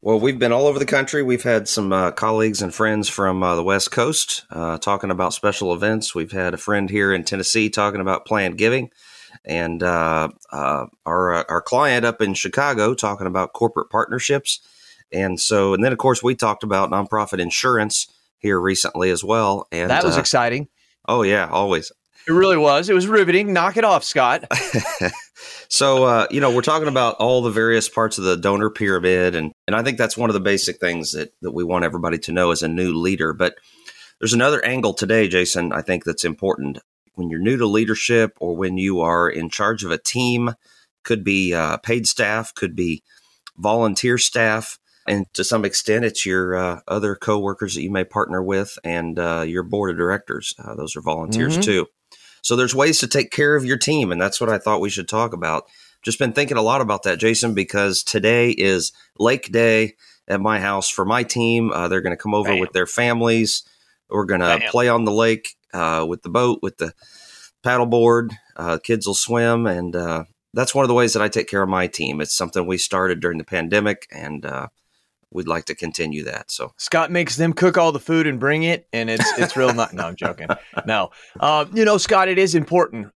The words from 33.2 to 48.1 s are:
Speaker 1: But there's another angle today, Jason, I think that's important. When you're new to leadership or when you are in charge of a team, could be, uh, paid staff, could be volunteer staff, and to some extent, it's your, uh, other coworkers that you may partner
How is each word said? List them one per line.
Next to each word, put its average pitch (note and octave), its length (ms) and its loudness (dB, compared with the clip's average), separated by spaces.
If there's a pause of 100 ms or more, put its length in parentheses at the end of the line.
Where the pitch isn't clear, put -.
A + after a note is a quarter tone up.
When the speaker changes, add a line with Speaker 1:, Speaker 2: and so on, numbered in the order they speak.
Speaker 1:
But F2 200 0 (640)
there's A2 140 -2
another B2+ 320 2
angle A#2 300 0
today, G#2+ 340 2
Jason, F2 440 0
I D#2 100 -2
think F2+ 220 -2
that's E2 200 -4
important. D2+ 540 -2 (380)
When F2 120 -6
you're D#2+ 100 -4
new A#2 200 2
to A#2 80 2
leadership A2 760 2
or E2+ 160 -4
when F#2 220 -2
you F#2+ 220 0
are E2+ 280 2
in E2 220 -4
charge G#2 340 -2
of F2 60 -4
a - 80 -2
team, A#2+ 560 -2 (500)
could A2 180 0
be, F#2+ 300 2
uh, D#2+ 240 0
paid A#2 300 -2
staff, A2 480 -2
could F2+ 200 -6
be E2+ 280 -2 (560)
volunteer A2+ 580 0
staff, A2 640 0 (280)
and G2+ 280 -2
to F#2 100 -2
some G#2+ 220 0
extent, A2 400 0
it's - 180 -2
your, F#2 320 0
uh, F2+ 320 -2
other G2+ 260 -2
coworkers G2 600 -2
that D2+ 80 -6
you F2+ 80 -6
may F#2+ 140 0
partner F#2 380 -2